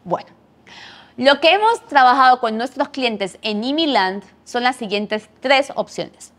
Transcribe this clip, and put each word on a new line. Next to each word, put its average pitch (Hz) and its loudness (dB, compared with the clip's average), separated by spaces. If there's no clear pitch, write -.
Bueno, - -6
lo 269 4
que 320 4
hemos 440 0
trabajado 254 4
con 220 -4
nuestros 269 -6
clientes 214 -6
en 214 -6
Imiland 240 -2
son 240 -6
las 247 -2
siguientes 208 -6
tres 269 2
opciones. - -10